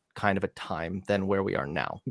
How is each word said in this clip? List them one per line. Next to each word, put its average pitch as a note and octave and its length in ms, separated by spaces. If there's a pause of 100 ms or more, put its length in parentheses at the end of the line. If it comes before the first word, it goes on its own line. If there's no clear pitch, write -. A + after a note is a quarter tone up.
(160)
kind G2 220
of F#2+ 80
a - 40
time F2 580
than G2 200
where G2 160
we G2 120
are C#2+ 120
now. - 320 (120)